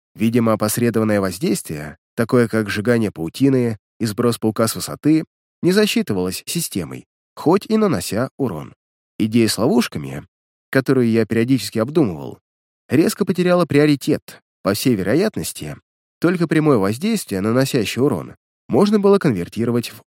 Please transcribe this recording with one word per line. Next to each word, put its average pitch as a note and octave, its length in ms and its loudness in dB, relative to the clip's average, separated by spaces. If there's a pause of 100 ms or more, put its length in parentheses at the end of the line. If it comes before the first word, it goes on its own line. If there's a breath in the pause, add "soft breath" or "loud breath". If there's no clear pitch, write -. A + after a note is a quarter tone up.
(160)
Видимо, A2+ 380 2
опосредованное G#2+ 680 0
воздействие, F2+ 760 -4 (180)
такое A#2+ 320 2
как A2 220 -2
сжигание G#2+ 420 0
паутины A#2+ 680 0 (220)
и A2 60 -2
сброс A2+ 340 -2
паука A2 280 0
с - 80 -4
высоты, D3+ 500 0 (360)
не E3 100 2
засчитывалось F#3 760 0
системой, D2+ 580 -6 (300)
хоть F3+ 320 0
и A3 100 0
нанося C3 600 -2
урон. E2 360 -6 (460)
Идея A2+ 280 2
с - 120 -2
ловушками, F#2 640 -2 (460)
которую C3 380 2
я A2+ 160 2
периодически A#2 520 0
обдумывал, A2 600 -2 (500)
резко F#3 360 0
потеряла F3+ 400 2
приоритет. D3 760 0 (220)
По G2 100 0
всей B2 220 0
вероятности, F#2+ 840 -4 (420)
только E3+ 280 0
прямое D3+ 300 4
воздействие, A2 640 -2
наносящее A#2 600 0
урон, D#2+ 320 -2 (320)
можно G#3 320 4
было G3 200 4
конвертировать A#2 680 -2
в - 180 -20